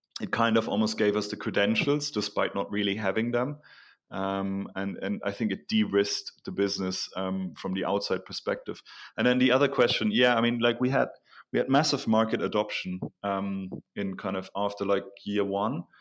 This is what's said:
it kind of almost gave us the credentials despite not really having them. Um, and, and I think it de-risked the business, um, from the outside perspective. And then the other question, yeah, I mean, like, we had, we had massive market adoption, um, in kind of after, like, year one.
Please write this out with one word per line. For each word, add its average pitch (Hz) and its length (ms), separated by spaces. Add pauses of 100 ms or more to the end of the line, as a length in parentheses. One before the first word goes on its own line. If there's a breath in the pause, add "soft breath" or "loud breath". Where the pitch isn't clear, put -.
(200)
it 98 120
kind 117 240
of 110 120
almost 107 300
gave 104 160
us 104 140
the 104 80
credentials 110 720
despite 98 460
not 98 140
really 101 260
having 110 340
them. 127 280 (520 loud breath)
Um, 98 640
and, 98 260
and 98 220
I 101 80
think 107 180
it 92 160
de-risked 101 800
the 95 80
business, 95 640
um, 95 400
from 95 180
the 92 100
outside 95 400
perspective. - 560 (360 loud breath)
And 110 100
then 127 120
the 127 120
other 135 160
question, 120 460
yeah, 123 240
I 117 40
mean, 117 200
like, 117 200
we 127 100
had, 127 180 (440 loud breath)
we 117 60
had 120 100
massive 139 380
market 110 340
adoption, 92 600 (240)
um, 98 460 (260)
in 95 200
kind 98 200
of 95 180
after, 101 300
like, 98 180 (220)
year 101 180
one. 104 400 (180 soft breath)